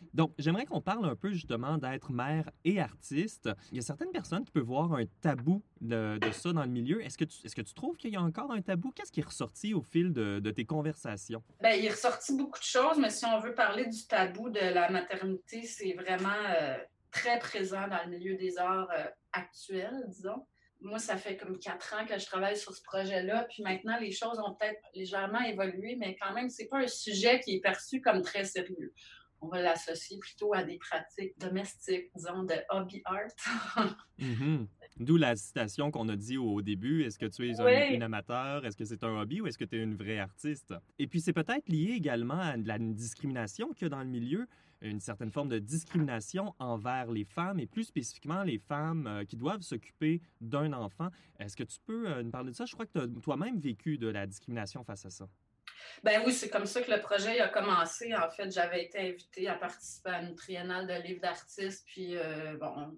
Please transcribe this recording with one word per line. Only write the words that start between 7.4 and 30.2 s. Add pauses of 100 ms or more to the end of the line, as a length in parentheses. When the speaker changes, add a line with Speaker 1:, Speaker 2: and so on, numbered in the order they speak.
Speaker 1:
est-ce
que
tu
trouves
qu'il
y
a
encore
un
tabou ?
Qu'est-ce
qui
est
ressorti
au
fil
de,
de
tes
conversations ? (180)
Speaker 2:
Ben,
il
est
ressorti
beaucoup
de
choses,
mais
si
on
veut
parler
du
tabou
de
la
maternité,
c'est
vraiment, (200)
euh, (340)
très
présent
dans
le
milieu
des
arts,
euh, (280)
actuels,
disons. (360)
Moi,
ça
fait
comme
quatre
ans
que
je
travaille
sur
ce
projet-là,
puis
maintenant,
les
choses
ont
peut-être (140)
légèrement
évolué,
mais
quand
même,
c'est
pas
un
sujet
qui
est
perçu
comme
très
sérieux. (500)
On
va
l'associer
plutôt